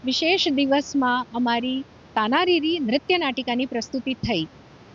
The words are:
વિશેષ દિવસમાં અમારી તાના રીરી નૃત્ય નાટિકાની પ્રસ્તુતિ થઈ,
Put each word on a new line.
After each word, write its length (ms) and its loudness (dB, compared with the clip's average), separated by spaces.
વિશેષ 440 0
દિવસમાં 880 0
અમારી 500 -2
તાના 280 2
રીરી 360 2
નૃત્ય 400 0
નાટિકાની 480 -2
પ્રસ્તુતિ 480 -4
થઈ, 300 -2